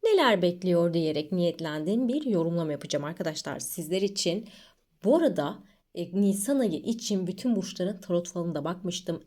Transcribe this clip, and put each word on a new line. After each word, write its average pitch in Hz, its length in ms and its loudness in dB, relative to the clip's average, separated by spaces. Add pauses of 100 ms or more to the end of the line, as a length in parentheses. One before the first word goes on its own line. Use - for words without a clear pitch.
neler 302 380 6
bekliyor 175 520 2
diyerek 156 380 0
niyetlendiğim 170 760 0
bir 285 180 -2
yorumlama 170 460 0
yapacağım 143 340 -4
arkadaşlar 156 540 -6
sizler 165 420 -4
için. 196 460 -2 (560)
Bu 226 120 6
arada, 202 400 2 (400)
e, 180 260 -2
Nisan 202 380 2
ayı 196 200 0
için 202 480 -2
bütün 226 280 0
burçların 190 460 -4
tarot 175 280 -2
falına 170 260 -4
da 147 80 -4
bakmıştım. 175 640 -6